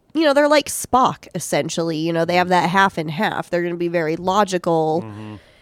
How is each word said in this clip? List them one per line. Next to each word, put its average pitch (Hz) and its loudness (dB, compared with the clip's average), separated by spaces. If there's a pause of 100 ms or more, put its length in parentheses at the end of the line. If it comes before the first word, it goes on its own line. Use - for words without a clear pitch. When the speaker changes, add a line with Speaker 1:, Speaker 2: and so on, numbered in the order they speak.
(140)
Speaker 1:
you 320 0
know, 285 4
they're 294 4
like 294 2
Spock, - -2
essentially. 165 -4
You 160 -2
know, 165 0
they 175 0
have 180 2
that 175 4
half 190 2
and 160 -4
half. 170 -4
They're 175 -2
gonna 175 -4
be 175 -2
very 165 0
logical 175 0
Speaker 2:
Mm-hmm. 107 -12 (260)